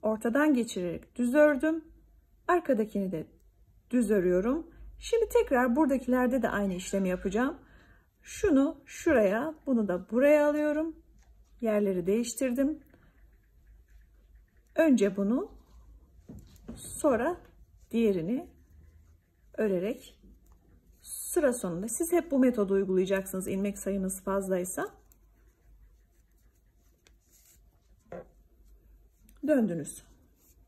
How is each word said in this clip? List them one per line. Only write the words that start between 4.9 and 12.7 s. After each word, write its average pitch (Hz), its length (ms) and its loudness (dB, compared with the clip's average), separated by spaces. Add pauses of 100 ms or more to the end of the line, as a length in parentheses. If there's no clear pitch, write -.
Şimdi 453 300 -2
tekrar 254 460 2
buradakilerde 254 680 2
de 220 80 -2
aynı 202 240 -2
işlemi 185 360 -2
yapacağım. 202 480 -2 (640)
Şunu 294 640 0
şuraya, 254 680 2 (100)
bunu 226 220 0
da 180 220 -4
buraya 294 400 4
alıyorum. 302 460 -2 (680)
Yerleri 208 460 0
değiştirdim. 247 720 0 (2000)